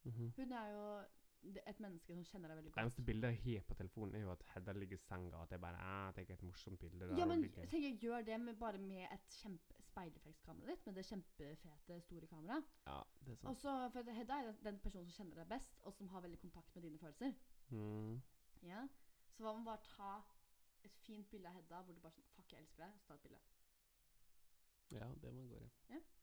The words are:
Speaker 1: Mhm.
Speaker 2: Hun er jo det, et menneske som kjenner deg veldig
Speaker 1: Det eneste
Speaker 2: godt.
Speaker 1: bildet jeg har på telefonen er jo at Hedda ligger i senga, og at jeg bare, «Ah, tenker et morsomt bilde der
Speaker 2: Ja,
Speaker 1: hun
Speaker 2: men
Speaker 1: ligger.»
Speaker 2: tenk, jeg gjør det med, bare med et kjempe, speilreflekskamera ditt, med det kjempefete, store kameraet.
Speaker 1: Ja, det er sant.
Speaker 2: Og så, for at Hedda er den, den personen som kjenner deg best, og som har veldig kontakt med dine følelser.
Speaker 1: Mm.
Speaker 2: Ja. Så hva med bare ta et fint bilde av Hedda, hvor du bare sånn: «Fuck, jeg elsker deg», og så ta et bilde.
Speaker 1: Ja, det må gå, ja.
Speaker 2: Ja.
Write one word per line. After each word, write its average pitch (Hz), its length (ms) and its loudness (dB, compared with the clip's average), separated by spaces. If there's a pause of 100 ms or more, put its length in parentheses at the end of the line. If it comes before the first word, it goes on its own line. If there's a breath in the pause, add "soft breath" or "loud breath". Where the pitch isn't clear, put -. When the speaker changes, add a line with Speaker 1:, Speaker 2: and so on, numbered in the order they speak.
Speaker 1:
Mhm. 117 300 2
Speaker 2:
Hun 262 160 2
er 220 200 2
jo 208 340 0 (480)
det, 196 120 -2
et 208 140 -4
menneske 190 340 -4
som 175 120 -2
kjenner 170 240 -6
deg 156 80 -4
veldig 156 180 -6
Speaker 1:
Det 110 80 8
eneste 120 180 6
Speaker 2:
godt. 120 40 4
Speaker 1:
bildet 117 400 8
jeg 120 140 8
har 98 40 -2
på - 140 2
telefonen 101 380 2
er 107 40 4
jo 98 120 4
at 87 120 -2
Hedda 95 300 -2
ligger 98 240 0
i - 20 -4
senga, 90 380 0
og 85 60 -2
at 80 80 -4
jeg 90 100 0
bare, 87 180 0
«Ah, 95 320 2
tenker 92 220 -2
et 90 100 -6
morsomt 92 360 -4
bilde 85 200 -4
der 90 160 4
Speaker 2:
Ja, 349 80 10
Speaker 1:
hun 330 60 10
Speaker 2:
men 339 120 10
Speaker 1:
ligger.» - 280 2
Speaker 2:
tenk, 311 140 6
jeg 254 180 2
gjør 233 240 4
det 220 160 2
med, 233 180 -2
bare 220 180 2
med 190 360 -2
et 196 160 -8
kjempe, - 520 -8
speilreflekskamera 160 840 -8
ditt, 349 180 -2
med 196 100 -2
det 190 100 -2
kjempefete, 165 960 -6
store 165 260 -8
kameraet. 170 380 0 (200)
Speaker 1:
Ja, 69 160 0 (240)
det 127 60 -4
er 110 60 -4
sant. - 120 -4
Speaker 2:
Og 262 60 0
så, 262 360 4
for 247 80 -2
at 233 160 -2
Hedda 233 180 2
er 254 180 2
den, 208 120 -6
den 208 160 0
personen 190 300 0
som 196 160 -6
kjenner 156 120 -6
deg 165 100 -6
best, 240 380 0
og 196 80 -4
som 190 160 -6
har 185 120 -2
veldig 175 200 -4
kontakt 170 340 -10
med 175 80 -6
dine 156 160 -4
følelser. 175 340 2 (380)
Speaker 1:
Mm. 107 500 2 (420)
Speaker 2:
Ja. 190 220 -4 (460 soft breath)
Så - 120 -8
hva 220 120 6
med 226 100 0
bare 220 160 0
ta 202 400 -4 (600)
et 202 80 -12
fint 208 400 -8
bilde 190 160 -4
av 180 80 -4
Hedda, 170 280 -6
hvor 180 100 -8
du 170 80 -10
bare 165 100 -10
sånn: - 240 -18
«Fuck, - 160 -16
jeg - 80 -10
elsker 156 240 -10
deg», 196 100 -6
og 202 60 -14
så - 80 -20
ta 156 60 -12
et 143 80 -14
bilde. - 180 -12 (1500)
Speaker 1:
Ja, 107 140 -2 (160)
det 123 120 -6
må 127 180 -6
gå, 113 100 -10
ja. 117 80 -10 (260)
Speaker 2:
Ja. 330 40 -2 (240)